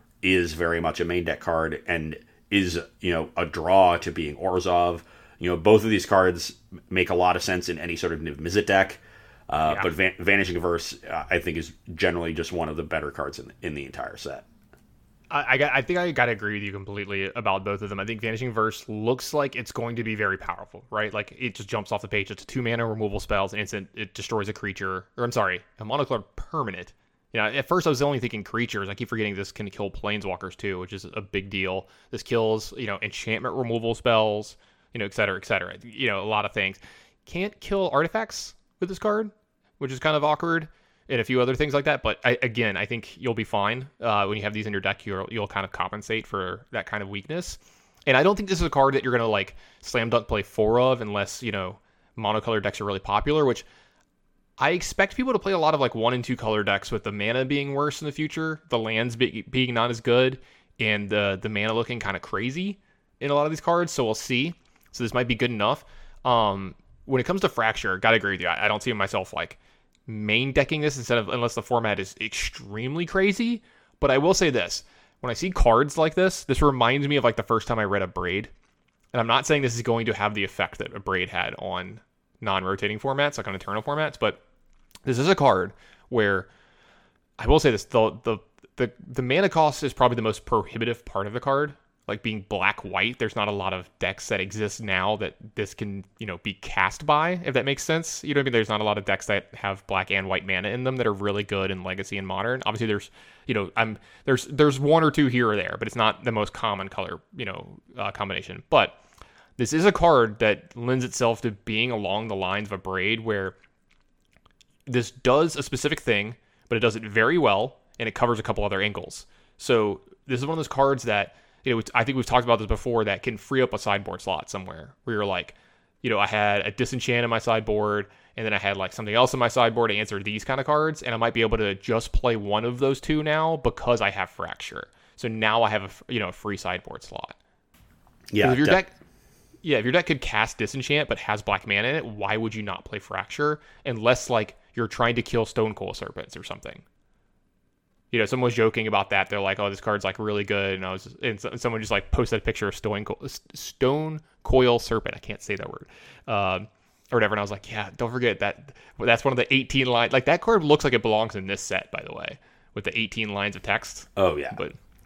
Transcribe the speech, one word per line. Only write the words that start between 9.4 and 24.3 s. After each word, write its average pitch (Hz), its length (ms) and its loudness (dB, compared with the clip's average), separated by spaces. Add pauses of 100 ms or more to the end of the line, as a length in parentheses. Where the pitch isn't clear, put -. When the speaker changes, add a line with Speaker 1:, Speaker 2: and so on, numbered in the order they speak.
Speaker 1:
Uh, 78 280 2
Speaker 2:
Yeah. 98 60 -2
Speaker 1:
but 87 100 0
Van-, 92 260 2
Vanishing 92 400 2
Verse, 85 460 -2
uh, 76 240 -6
I 87 100 2
think, 82 180 -4
is 80 140 -8 (240)
generally 85 380 0
just 80 180 -6
one 82 180 -4
of 78 60 -8
the 80 80 -6
better 76 280 -6
cards 71 280 -8
in, - 120 -18 (120)
in 78 100 -6
the 71 120 -8
entire 62 320 -12
set. - 280 -12 (840)
Speaker 2:
I, 143 220 -2
I 135 40 2
got, 143 160 2
I 139 80 2
think 180 160 -2
I 175 140 0
gotta 123 220 2
agree 104 220 -4
with 101 80 -6
you 101 80 -8
completely 98 640 -6
about 98 280 -2
both 101 180 -4
of 104 80 -8
them. 98 100 -8
I 95 60 -4
think 107 160 -8
Vanishing 117 300 -4
Verse 110 380 -2
looks 113 440 -2
like 143 220 0
it's 120 160 -8
going 117 240 -6
to 120 80 -4
be 110 120 -2
very 101 220 0
powerful, - 540 -10
right? 107 220 -2
Like, 107 260 -4
it 123 160 -6
just 104 140 -12
jumps 107 220 -4
off 107 100 -2
the 107 60 -12
page. 101 220 -2
It's - 140 -12
a - 20 -20
two - 160 -6
mana 117 240 0
removal 107 360 -2
spell, 98 240 0
it's 95 80 -6
an 104 60 -6
instant, 104 360 -6
it 107 180 -10
destroys 104 360 -4